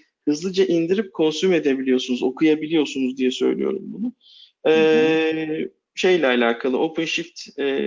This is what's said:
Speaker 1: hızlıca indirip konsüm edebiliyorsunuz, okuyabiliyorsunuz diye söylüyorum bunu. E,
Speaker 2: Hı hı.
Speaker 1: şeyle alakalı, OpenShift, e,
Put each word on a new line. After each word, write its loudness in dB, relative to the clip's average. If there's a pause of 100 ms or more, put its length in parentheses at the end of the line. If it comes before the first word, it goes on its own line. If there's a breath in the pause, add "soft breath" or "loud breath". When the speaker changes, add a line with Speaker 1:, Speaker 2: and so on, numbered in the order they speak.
(280 loud breath)
Speaker 1:
hızlıca 0
indirip 0
konsüm 0
edebiliyorsunuz, 0
okuyabiliyorsunuz 0
diye 0
söylüyorum -2
bunu. -8 (520 loud breath)
E, 4
Speaker 2:
Hı 2
hı. -6 (240)
Speaker 1:
şeyle 2
alakalı, 2
OpenShift, -6
e, -2 (220)